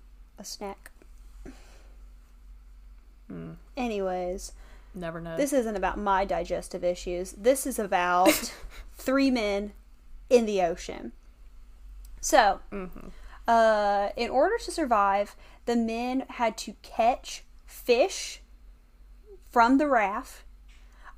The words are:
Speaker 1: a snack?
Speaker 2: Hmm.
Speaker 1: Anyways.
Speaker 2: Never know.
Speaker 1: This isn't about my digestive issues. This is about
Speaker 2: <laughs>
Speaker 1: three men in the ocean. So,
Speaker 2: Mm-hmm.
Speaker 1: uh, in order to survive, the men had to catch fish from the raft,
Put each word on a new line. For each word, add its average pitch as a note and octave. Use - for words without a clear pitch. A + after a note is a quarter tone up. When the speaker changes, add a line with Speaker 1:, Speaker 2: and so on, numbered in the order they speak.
Speaker 1:
a G#3
snack? -
Speaker 2:
Hmm. E3
Speaker 1:
Anyways. F#3+
Speaker 2:
Never E3+
know. E3
Speaker 1:
This C#4+
isn't A3+
about F#3
my G3+
digestive F3+
issues. F3+
This B3+
is B3
about F#3
Speaker 2:
<laughs> -
Speaker 1:
three C4+
men G#3
in A#3+
the G3+
ocean. F3+
So, G#3+
Speaker 2:
Mm-hmm. F#3
Speaker 1:
uh, G#3
in A#3
order F4+
to F4
survive, G#3
the A#3+
men A#3+
had A#3
to -
catch -
fish -
from B3
the D4+
raft, A3+